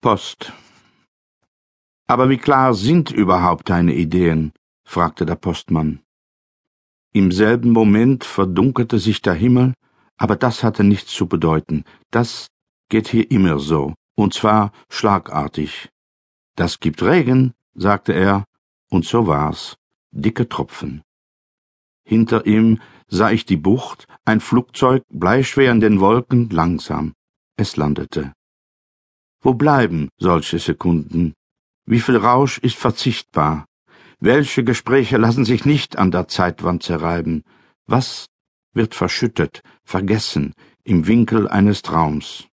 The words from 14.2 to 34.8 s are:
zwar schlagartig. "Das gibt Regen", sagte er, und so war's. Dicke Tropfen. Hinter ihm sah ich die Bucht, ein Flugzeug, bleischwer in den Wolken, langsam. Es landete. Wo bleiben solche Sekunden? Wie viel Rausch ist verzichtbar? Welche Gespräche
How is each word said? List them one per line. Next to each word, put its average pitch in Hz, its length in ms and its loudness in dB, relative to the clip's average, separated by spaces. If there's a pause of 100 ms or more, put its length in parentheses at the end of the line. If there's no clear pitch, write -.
zwar 107 380 2 (160)
schlagartig. 76 1000 -4 (680)
"Das - 240 -4
gibt 78 220 -4
Regen", 131 520 2 (180)
sagte 101 400 -2
er, 98 320 0 (460)
und 87 140 0
so 117 240 0
war's. 76 480 -4 (340)
Dicke - 380 -4
Tropfen. - 540 -10 (1000)
Hinter 113 400 0
ihm 110 360 4 (260)
sah 101 240 0
ich 113 160 -2
die 95 100 0
Bucht, 92 520 -2 (160)
ein 110 160 2
Flugzeug, 127 680 0
bleischwer 123 600 0
in 113 100 4
den 104 200 4
Wolken, 117 500 2
langsam. 80 640 -4 (420)
Es - 200 -4
landete. 71 560 -4 (1120)
Wo 131 100 2
bleiben 113 540 0 (100)
solche 85 420 0
Sekunden? 82 720 -2 (500)
Wie 113 140 0
viel 120 180 2
Rausch 120 420 2
ist - 180 -2
verzichtbar? 80 880 -2 (540)
Welche 135 420 2
Gespräche 123 540 0